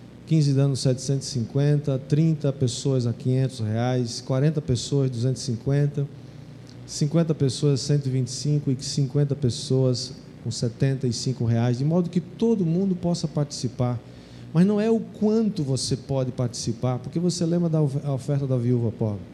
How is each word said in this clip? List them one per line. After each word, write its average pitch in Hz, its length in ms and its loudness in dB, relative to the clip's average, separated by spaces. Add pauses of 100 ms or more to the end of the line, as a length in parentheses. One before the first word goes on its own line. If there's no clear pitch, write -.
(260)
quinze 147 280 4
dando 139 220 4
setecentos 135 520 0
e - 40 -8
cinquenta, 139 680 0
trinta 151 520 2
pessoas 131 540 0
a 117 80 0
quinhentos 131 460 0
reais, 117 680 0
quarenta 143 360 2
pessoas 131 500 0
duzentos 123 320 -2
e - 20 -6
cinquenta, 139 600 0 (760)
cinquenta 160 500 0
pessoas 139 460 2
cento 143 260 2
e - 20 0
vinte 127 180 0
e - 40 -8
cinco 147 400 0
e 123 100 0
cinquenta 139 540 0
pessoas 131 760 0 (300)
com 120 80 -4
setenta 127 560 -2
e 117 60 0
cinco 120 320 -2
reais, 117 320 2
de 135 80 -2
modo 170 240 2
que 185 100 0
todo 226 460 0
mundo 180 300 2
possa 175 320 -2
participar. 123 680 -2 (560)
Mas 165 120 6
não 208 160 2
é 220 100 2
o 226 80 4
quanto 214 640 0
você 135 320 0
pode 127 360 -2
participar, 123 680 -2
porque 147 200 -6
você 175 260 0
lembra 170 240 2
da 156 120 2
of-, 143 220 0
a 143 100 -2
oferta 139 320 -2
da 131 120 2
viúva 120 340 2
pobre. 104 300 -2 (120)